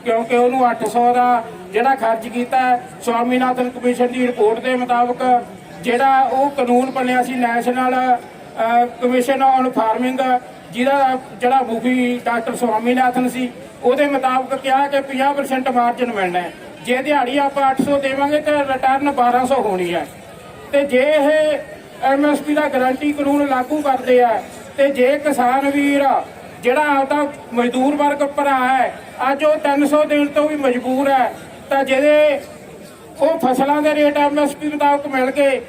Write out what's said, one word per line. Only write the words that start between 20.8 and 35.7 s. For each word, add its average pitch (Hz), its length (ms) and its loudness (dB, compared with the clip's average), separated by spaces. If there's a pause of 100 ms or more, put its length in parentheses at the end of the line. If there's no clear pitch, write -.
ਜੇ 254 160 2
ਇਹ 302 580 2 (440)
ਐਮ 277 280 2
ਐਸ 285 100 0
ਪੀ 294 140 -2
ਦਾ 302 140 0
ਗਾਰੰਟੀ 269 440 0
ਕਾਨੂੰਨ 285 360 0
ਲਾਗੂ 262 340 -2
ਕਰਦੇ 254 380 2
ਆ, 240 220 2 (340)
ਤੇ 277 120 4
ਜੇ 269 360 2
ਕਿਸਾਨ 262 460 2
ਵੀਰ 285 340 2 (580)
ਜਿਹੜਾ 262 220 2 (140)
ਆਪਦਾ 285 280 0 (280)
ਮਜ਼ਦੂਰ 254 400 0
ਵਰਗ 285 320 0 (100)
ਭਰਾ 277 220 0 (100)
ਹੈ, 262 240 2 (400)
ਅੱਜ 285 120 -2
ਉਹ 302 120 4
ਤਿੰਨ 285 300 0
ਸੌ 302 180 2
ਦੇਣ 294 220 2
ਤੋਂ 302 220 0
ਵੀ 302 80 -2
ਮਜਬੂਰ 262 540 0
ਹੈ, 254 220 2 (380)
ਤਾਂ 269 140 2
ਜਿਹਦੇ 294 560 4 (800)
ਉਹ 320 180 2
ਫਸਲਾਂ 269 440 2
ਦੇ 302 120 2
ਰੇਟ 294 220 2
ਐਮ 294 220 2
ਐਸ 294 160 0
ਪੀ 302 140 -6
ਮੁਤਾਬਕ 285 380 0
ਮਿਲ 262 240 0
ਗਏ 269 380 2